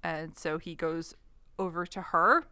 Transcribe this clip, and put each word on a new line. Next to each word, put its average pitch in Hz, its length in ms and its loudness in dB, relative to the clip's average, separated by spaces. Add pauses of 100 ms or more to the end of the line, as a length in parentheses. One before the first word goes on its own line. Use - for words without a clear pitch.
and 160 340 -6
so 156 220 -4
he 170 160 -10
goes 165 400 -4 (440)
over 175 280 -4
to - 160 -10
her. 208 500 6